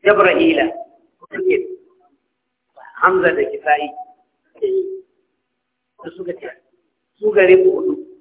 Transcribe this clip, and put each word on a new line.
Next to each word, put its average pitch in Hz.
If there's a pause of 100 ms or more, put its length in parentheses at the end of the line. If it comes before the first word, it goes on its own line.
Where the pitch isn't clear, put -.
Jibrila. 196 (2250)
Hamza 175
da -
Kisa'i. 147 (680)
Eh. 381 (1120)
Su 165
suka 175
ce, - (760)
su 214
gare 190
ku 185
hudu. - (260)